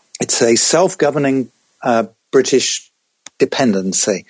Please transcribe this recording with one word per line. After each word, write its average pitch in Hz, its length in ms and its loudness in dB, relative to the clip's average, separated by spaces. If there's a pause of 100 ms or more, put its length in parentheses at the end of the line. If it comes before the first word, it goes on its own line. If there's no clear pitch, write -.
(200)
it's - 220 -2
a 117 140 4
self-governing, 143 960 0 (320)
uh, 117 220 0 (260)
British - 580 0 (480)
dependency. 98 920 0